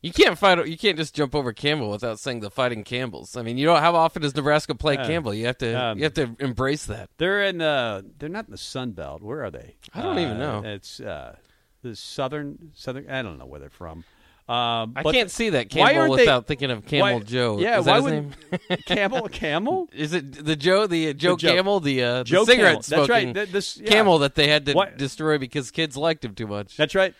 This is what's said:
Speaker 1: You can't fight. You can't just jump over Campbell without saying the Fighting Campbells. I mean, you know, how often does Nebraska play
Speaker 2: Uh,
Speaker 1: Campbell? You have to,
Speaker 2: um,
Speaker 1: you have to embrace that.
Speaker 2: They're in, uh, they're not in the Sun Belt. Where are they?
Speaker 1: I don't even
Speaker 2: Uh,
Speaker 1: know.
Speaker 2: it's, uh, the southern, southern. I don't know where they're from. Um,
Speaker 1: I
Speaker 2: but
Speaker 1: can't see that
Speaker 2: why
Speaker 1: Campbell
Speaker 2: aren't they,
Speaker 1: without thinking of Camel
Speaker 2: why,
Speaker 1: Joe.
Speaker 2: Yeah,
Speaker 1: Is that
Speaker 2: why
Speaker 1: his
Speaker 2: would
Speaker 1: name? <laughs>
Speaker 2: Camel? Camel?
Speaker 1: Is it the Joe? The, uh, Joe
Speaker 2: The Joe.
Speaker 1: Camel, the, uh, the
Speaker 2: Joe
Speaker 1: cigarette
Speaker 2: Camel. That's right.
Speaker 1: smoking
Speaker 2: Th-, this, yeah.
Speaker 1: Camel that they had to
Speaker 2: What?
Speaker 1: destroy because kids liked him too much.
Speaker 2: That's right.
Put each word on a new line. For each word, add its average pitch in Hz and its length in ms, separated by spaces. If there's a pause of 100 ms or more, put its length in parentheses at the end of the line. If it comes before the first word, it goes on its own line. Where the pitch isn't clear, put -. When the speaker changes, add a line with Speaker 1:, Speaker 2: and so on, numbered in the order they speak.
Speaker 1:
You 170 120
can't 240 240
fight. 180 280
You 160 120
can't 180 200
just 156 160
jump 143 220
over 127 160
Campbell 139 400
without 110 280
saying 123 200
the 104 100
Fighting 120 360
Campbells. 120 500
I 123 60
mean, 117 160
you 139 80
know, 170 100
how 160 200
often 165 260
does 143 140
Nebraska 151 380
play 143 240
Speaker 2:
Uh, 131 80
Speaker 1:
Campbell? 151 280
You 113 140
have 123 100
to, 117 160
Speaker 2:
um, 120 240
Speaker 1:
you 147 80
have 151 80
to 120 260
embrace 131 460
that. 101 320
Speaker 2:
They're 196 260
in, 180 180
uh, 123 400 (160)
they're 147 120
not 208 160
in - 60
the 92 60
Sun 127 340
Belt. 80 300
Where 123 220
are 95 80
they? 62 240 (180)
Speaker 1:
I 202 80
don't 349 180
even 117 220
Speaker 2:
Uh, 120 200
Speaker 1:
know. 107 80
Speaker 2:
it's, - 320
uh, 76 340 (480)
the 120 120
southern, 147 760
southern. 131 360
I 131 140
don't 85 140
know 64 100
where 71 120
they're 67 100
from. 82 360 (440)
Um, 117 480
Speaker 1:
I 139 60
Speaker 2:
but 151 100
Speaker 1:
can't 240 180
see 220 200
that 123 220
Speaker 2:
why 170 200
Speaker 1:
Campbell - 80
Speaker 2:
aren't - 140
they, 262 80
Speaker 1:
without 127 240
thinking 135 240
of 110 140
Camel 139 340
Speaker 2:
why, 104 40
Speaker 1:
Joe. 117 360
Speaker 2:
Yeah, 220 200
Speaker 1:
Is 165 60
that - 60
Speaker 2:
why - 60
Speaker 1:
his 269 60
Speaker 2:
would 151 680
Speaker 1:
name? 180 100
<laughs> - 60
Speaker 2:
Camel? 208 440
Camel? 240 640
Speaker 1:
Is 151 200
it 143 300
the 156 140
Joe? 185 300
The, 165 220
uh, 143 40
Joe 170 220
Speaker 2:
The - 20
Joe. 160 180
Speaker 1:
Camel, 190 240
the, 135 240
uh, 123 140
the 127 80
Speaker 2:
Joe 175 180
Speaker 1:
cigarette 233 260
Speaker 2:
Camel. 151 120
That's 147 280
right. 233 120
Speaker 1:
smoking 170 140
Speaker 2:
Th-, 202 160
this, 196 260
yeah. 208 120
Speaker 1:
Camel 208 280
that 143 180
they 147 140
had 151 160
to 143 80
Speaker 2:
What? 190 240
Speaker 1:
destroy 151 400
because 131 340
kids 156 240
liked 156 300
him 101 100
too 110 120
much. 101 280
Speaker 2:
That's 151 200
right. 190 240